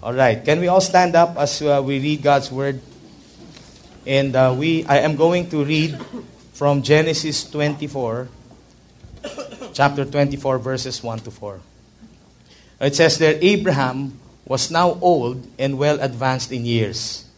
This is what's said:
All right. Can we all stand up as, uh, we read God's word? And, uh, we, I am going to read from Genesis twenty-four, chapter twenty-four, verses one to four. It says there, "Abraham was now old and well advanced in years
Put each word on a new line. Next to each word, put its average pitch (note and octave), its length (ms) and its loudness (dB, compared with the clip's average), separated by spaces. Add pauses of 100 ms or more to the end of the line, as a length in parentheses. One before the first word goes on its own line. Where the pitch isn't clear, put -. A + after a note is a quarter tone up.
All A#2 80 -6
right. B2+ 320 2
Can D3+ 160 2
we F3 80 0
all F3+ 160 4
stand F3+ 320 4
up E3+ 240 4
as, C#3+ 240 -2
uh, C#3+ 160 2
we C3+ 160 -2
read D3 240 -2
God's C#3+ 320 2
word? C3+ 320 -6 (1200)
And, C#3 320 0
uh, C3 160 4
we, C#3 320 0
I D3 160 4
am D#3 160 0
going E3+ 400 2
to D3 80 0
read D#3 320 0 (560)
from C#3+ 320 0
Genesis D#3 640 2
twenty-four, C#3+ 800 -4 (1400)
chapter C#3 320 0
twenty-four, C#3 560 -2
verses B2+ 400 -6
one A2+ 240 -8
to G#2+ 80 -14
four. G2 320 -14 (1200)
It C#3+ 160 -2
says D#3+ 160 6
there, D#3 240 2
"Abraham C#3 800 0 (240)
was - 240 -4
now E3+ 320 0
old C3 400 0 (160)
and C3+ 240 -4
well D3 240 2
advanced C3 480 -4
in A#2+ 160 -6
years A2 560 -4 (140)